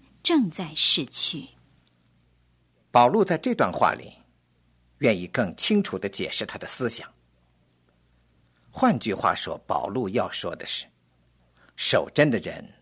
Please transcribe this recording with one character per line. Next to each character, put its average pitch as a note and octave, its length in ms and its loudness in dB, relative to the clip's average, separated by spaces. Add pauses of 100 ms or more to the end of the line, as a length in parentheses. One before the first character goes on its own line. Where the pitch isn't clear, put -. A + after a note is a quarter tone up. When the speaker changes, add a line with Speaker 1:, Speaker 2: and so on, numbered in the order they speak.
(220)
Speaker 1:
正 C4+ 280 2
在 D#3 240 -10
逝 - 320 2
去。” - 420 -4 (1400)
Speaker 2:
保 A#2+ 180 8
禄 G3 160 4
在 E3 140 -2
这 A#3+ 160 -2
段 F#2+ 180 2
话 - 220 2
里， - 180 -16 (880)
愿 A#2 180 4
意 F2+ 120 -6
更 F#2+ 280 -2
清 G#3 240 2
楚 - 160 -4
地 G2 120 -6
解 F#2+ 220 -6
释 - 140 -4
他 - 140 -12
的 - 80 -12
思 A#2+ 240 -2
想。 - 180 -8 (1600)
换 A3 280 2
句 G#2 160 -2
话 - 200 0
说， E2 220 -6 (100)
保 - 200 -2
禄 G2+ 220 -4
要 F#2+ 220 -2
说 F2 260 -6
的 - 100 -14
是， - 180 -6 (920)
守 - 360 0
贞 D3 160 4
的 A2+ 120 0
人 D#2+ 280 -12 (140)